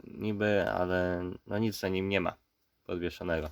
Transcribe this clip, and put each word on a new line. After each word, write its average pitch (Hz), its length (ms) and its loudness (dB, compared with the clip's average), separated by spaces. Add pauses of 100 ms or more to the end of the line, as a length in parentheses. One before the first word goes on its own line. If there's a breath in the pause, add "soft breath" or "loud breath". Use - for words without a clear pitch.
niby, 104 640 2
ale 90 600 0 (160)
no 101 120 -2
nic 110 240 0
na 98 60 0
nim 95 200 0
nie 98 120 4
ma 87 160 -2 (480)
podwieszonego. 85 680 -2